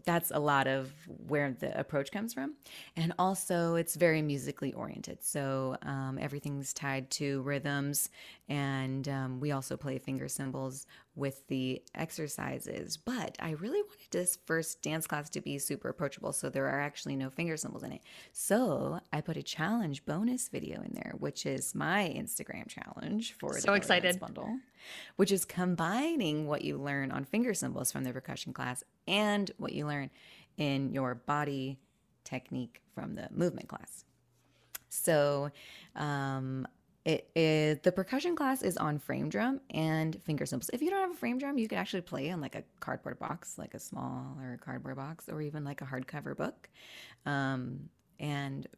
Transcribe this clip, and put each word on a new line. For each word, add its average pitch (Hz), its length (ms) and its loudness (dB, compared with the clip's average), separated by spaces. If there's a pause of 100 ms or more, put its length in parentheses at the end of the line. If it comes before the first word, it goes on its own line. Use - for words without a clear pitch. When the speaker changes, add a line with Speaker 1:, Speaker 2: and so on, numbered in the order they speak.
Speaker 1:
that's 170 260 4
a 151 80 4
lot 143 280 6
of 135 260 2 (340)
where 143 240 4
the - 260 -2
approach 139 360 0
comes 220 200 -2
from. 277 200 -4 (420)
And 165 240 2
also 175 560 4
it's 165 200 2
very 160 260 8
musically 143 500 0
oriented. - 500 -8
So, 135 600 0
um, 135 360 -2
everything's 139 560 -4
tied 135 380 -2
to 139 300 0
rhythms, 143 680 0 (380)
and, 135 640 0
um, 131 320 -2
we 147 100 2
also 135 240 -2
play 135 220 -2
finger 135 320 -4
cymbals 135 560 -4 (300)
with 139 320 -4
the 131 360 0 (100)
exercises. - 1040 -4
But - 420 -4
I 165 120 -2
really 214 300 0
wanted - 300 -12
this 180 340 2
first 165 360 0
dance 160 240 0
class 151 260 -4
to 151 100 -4
be 139 180 -4
super - 300 -2
approachable, - 440 -2
so - 160 -2
there 135 180 0
are 139 140 2
actually 143 340 -2
no 135 140 -2
finger 160 260 -2
cymbals - 280 -6
in - 80 -8
it. - 100 -10 (300)
So 170 680 4 (120)
I 151 100 2
put 160 160 -4
a 143 60 -6
challenge 160 640 0
bonus 233 420 0
video - 340 -6
in 50 120 -8
there, - 260 -6
which 143 260 -4
is 135 300 -2
my 175 400 2
Instagram - 520 -6
challenge - 640 -6
for 143 200 -4
the 143 80 -2
Speaker 2:
So - 60 2
Speaker 1:
Belly 202 100 8
Speaker 2:
excited. 185 300 6
Speaker 1:
Dance 180 100 4
Bundle, - 400 -6 (580)
which 196 160 6
is 196 140 4
combining 180 1040 2
what 147 160 0
you 147 140 -2
learn 139 340 0
on 139 140 -2
finger 226 280 2
cymbals - 380 -2
from 135 120 -2
the 127 80 -2
percussion 131 400 -6
class 127 320 -4 (240)
and 208 500 4
what - 160 -4
you 147 120 -2
learn 143 240 -2 (480)
in 139 340 2
your 131 220 2
body 139 640 0 (460)
technique 127 580 -6 (140)
from - 180 -6
the - 180 -8
movement - 360 0
class. - 360 -12 (880)
So, 143 600 4 (440)
um, 135 720 0 (380)
it 160 300 2
is, 156 440 6
the 185 120 6
percussion 269 420 0
class 269 280 2
is 175 160 2
on 151 200 2
frame 139 300 -2
drum 220 320 2 (120)
and 160 520 2
finger 151 220 0
cymbals. - 260 -2
If 254 100 -2
you 311 80 2
don't 392 120 2
have 370 100 2
a - 40 -8
frame 247 220 -2
drum, 277 200 -2
you 220 100 2
can 214 100 -2
actually 190 220 -2
play 156 320 -2
on, 180 80 -2
like, 143 160 -6
a - 80 -6 (160)
cardboard - 400 -4
box, - 380 -8
like - 160 -10
a - 60 -10
smaller 131 840 -8
cardboard 131 320 -8
box, 139 320 -10
or 151 140 -4
even, 147 240 -4
like, 139 160 -6
a 135 40 -6
hardcover 135 520 -6
book. - 320 -4 (560)
Um, 135 640 -2 (320)
and 143 440 -4 (120)